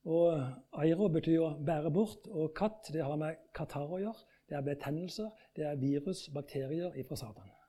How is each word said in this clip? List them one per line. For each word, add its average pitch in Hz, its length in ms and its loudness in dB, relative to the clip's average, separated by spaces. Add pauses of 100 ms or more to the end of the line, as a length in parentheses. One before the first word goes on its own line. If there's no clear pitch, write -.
Og 170 300 6 (460)
eiro 165 280 4
betyr 165 320 4
å 156 120 0 (120)
bære 156 240 0
bort, 202 380 0
og 156 260 -2
kat, 214 400 -2
det 160 80 2
har 143 160 0
med 156 220 -4 (160)
katar 147 340 -4
å 185 80 -4
gjøre. 214 280 -6 (200)
Det 151 80 -6
er 143 80 -2
betennelser, 160 680 -4 (240)
det 156 100 -4
er 143 140 -4
virus, 143 540 0
bakterier 143 680 -4
ifra 139 180 -8
Satan. 101 300 -14 (200)